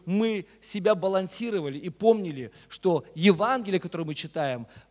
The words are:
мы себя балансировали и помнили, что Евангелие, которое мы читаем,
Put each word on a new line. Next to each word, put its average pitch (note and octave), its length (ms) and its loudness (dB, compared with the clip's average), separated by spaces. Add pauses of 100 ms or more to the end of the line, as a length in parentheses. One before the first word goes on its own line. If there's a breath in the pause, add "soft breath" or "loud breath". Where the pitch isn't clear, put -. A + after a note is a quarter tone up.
мы G#3 400 0 (160 soft breath)
себя G#3+ 320 2
балансировали F#3+ 880 -2
и A2+ 100 -8
помнили, E3+ 640 0 (160 loud breath)
что E3+ 380 0 (100)
Евангелие, G3 640 4
которое E3+ 240 -8
мы D3+ 100 -6
читаем, C#3 540 -6 (240 loud breath)